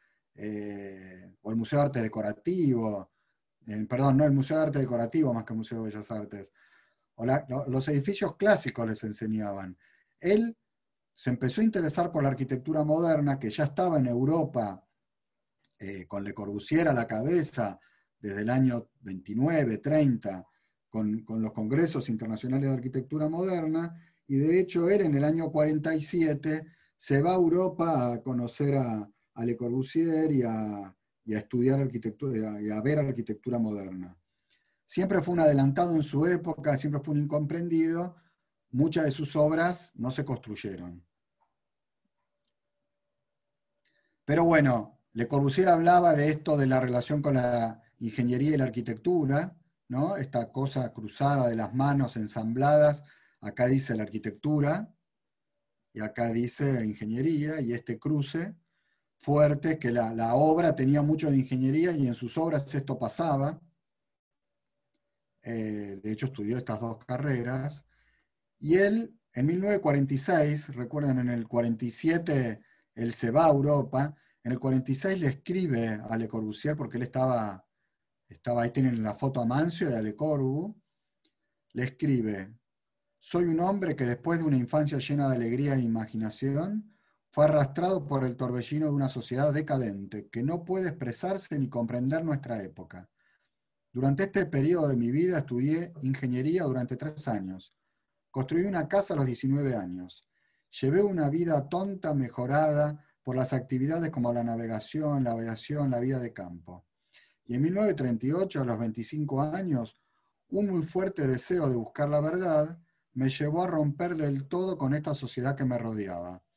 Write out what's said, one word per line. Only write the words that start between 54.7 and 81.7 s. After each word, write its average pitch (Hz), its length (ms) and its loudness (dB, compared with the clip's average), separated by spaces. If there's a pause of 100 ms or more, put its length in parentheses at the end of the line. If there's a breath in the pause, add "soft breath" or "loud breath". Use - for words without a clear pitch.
y - 80 -10
acá 113 320 -2
dice 123 500 0
ingeniería, 143 800 -2
y 120 140 -2
este 117 240 -6
cruce 156 580 -2 (640)
fuerte, 147 580 4
que 123 140 0
la, 117 220 0
la 113 200 0
obra 156 400 6
tenía 139 280 4
mucho 151 280 2
de 139 60 6
ingeniería, 135 560 2
y 143 140 2
en 120 80 0
sus 117 240 -6
obras 156 360 -2
esto 135 240 -4
pasaba. 143 640 -2 (1800)
Eh, 107 600 -8
de 107 80 -6
hecho, 110 160 -4
estudió 113 300 -4
estas 113 240 -6
dos 113 240 -8
carreras. 131 800 -4 (760)
Y 156 180 2
él, 214 380 2 (200)
en 127 120 2
mil 170 120 2
novecientos 196 240 2
cuarenta 143 320 2
y 135 40 2
seis, 147 560 0
recuerden, 131 440 -2
en 123 100 0
el 117 180 -2
cuarenta 117 380 0
y 117 60 -2
siete 151 720 0 (320 soft breath)
él 117 180 -4
se 113 180 -2
va 147 140 6
a 160 60 8
Europa, 139 640 2 (260 soft breath)
en 120 100 -4
el 127 60 -2
cuarenta 131 320 0
y 135 40 0
seis 190 260 -2
le 160 60 2
escribe 131 760 -2
a 113 140 -6
Le 113 120 -2
Corbusier, 110 500 -4
porque 117 180 -6
él 120 60 -4
estaba, 120 600 -2 (640)
estaba 120 360 -2
ahí, 117 80 0
tienen 123 320 2
la 107 100 -2
foto 135 300 -2
a - 20 0
Mancio 160 460 0
y - 20 -2
a 117 80 -2
Le 107 160 -4
Corbu, 151 580 -2 (1000)